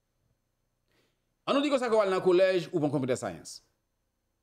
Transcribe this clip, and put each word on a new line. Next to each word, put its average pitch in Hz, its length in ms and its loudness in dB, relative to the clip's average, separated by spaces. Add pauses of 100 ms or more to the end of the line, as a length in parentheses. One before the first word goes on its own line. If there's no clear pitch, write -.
(1500)
An 226 80 0
nou 277 80 0
di 294 80 -2
konsa 254 180 0
ke 220 60 2
w 214 80 4
al 190 80 -2
nan 185 120 -2
kolèj 185 480 2
ou 170 80 -2
pran 143 140 0
konpyutè 127 260 -2
sayans, - 400 -12 (840)